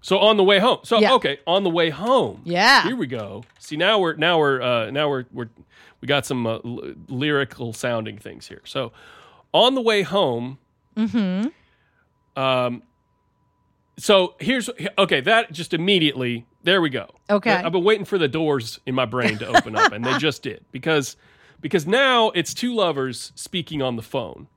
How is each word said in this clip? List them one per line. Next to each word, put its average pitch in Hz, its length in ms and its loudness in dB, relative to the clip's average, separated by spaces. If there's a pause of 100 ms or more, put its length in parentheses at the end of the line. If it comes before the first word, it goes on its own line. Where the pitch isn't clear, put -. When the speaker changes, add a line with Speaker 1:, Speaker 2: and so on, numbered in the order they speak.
Speaker 1:
So 190 180 2
on 214 180 6
the 202 60 4
way 196 160 6
home. 226 240 2
So, 233 160 2
Speaker 2:
Yeah. 214 160 4
Speaker 1:
okay, 139 320 0
on 190 160 2
the 185 80 0
way 165 180 2
home. 165 540 0
Speaker 2:
Yeah. 196 400 4
Speaker 1:
Here 214 120 -2
we 196 120 -4
go. 107 360 -10 (140)
See, - 180 -14
now 190 220 2
we're, 170 160 0
now 165 240 2
we're, 139 240 2
uh, 117 300 -2
now 147 180 -2
we're, 131 220 -4
we're, 117 180 -10 (500)
we 120 80 -14
got 139 200 0
some, 123 180 -2
uh, 113 180 -4
l-, 117 300 -10 (140)
lyrical 135 680 -4
sounding 110 460 -6
things - 280 -18
here. - 180 -20
So 131 260 -8 (600)
on 233 220 4
the 262 80 -2
way 214 220 2
home. 135 560 -2 (360)
Speaker 2:
Mm-hmm. 208 520 -2 (920)
Speaker 1:
Um, 127 440 -2 (1120)
so 190 420 2
here's, 226 300 -2 (260)
okay, 180 260 2
that 220 300 2
just 160 220 -8
immediately, 151 720 0 (160)
there 185 200 2
we 156 100 0
go. 120 160 -8 (200)
Speaker 2:
Okay. 208 260 2
Speaker 1:
I've 175 180 -2
been 180 120 0
waiting 208 220 2
for 196 140 -2
the 156 80 2
doors 143 580 -2
in 131 80 -4
my 127 120 0
brain 110 340 -2
to 117 80 -10
open - 280 2
up, 440 160 2
and - 140 -8
they 269 80 0
Speaker 2:
<laughs> 294 60 0
Speaker 1:
just 147 240 -2
did, - 280 -10
because, 143 440 -2 (460)
because 151 260 -2
now 240 440 2
it's 175 220 -4
two 240 220 -4
lovers 139 580 -2
speaking 156 480 -8
on 127 140 -2
the 110 80 -8
phone. 110 540 -8